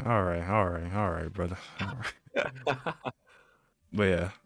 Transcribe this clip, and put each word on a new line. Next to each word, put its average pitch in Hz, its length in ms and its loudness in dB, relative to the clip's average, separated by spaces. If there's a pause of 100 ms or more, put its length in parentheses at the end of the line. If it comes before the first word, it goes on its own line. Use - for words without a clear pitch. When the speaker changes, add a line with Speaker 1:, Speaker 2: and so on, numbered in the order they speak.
Speaker 1:
all 110 200 4
right, 85 240 0
all 101 220 4
right, 87 220 -4
all 101 180 2
right, 82 220 -4
brother. 90 260 -4 (220)
All - 60 -4 (100)
right. - 160 -8 (220)
Speaker 2:
<laughs> 131 800 -2 (800)
Speaker 1:
But 104 120 4
yeah, 90 260 4 (160)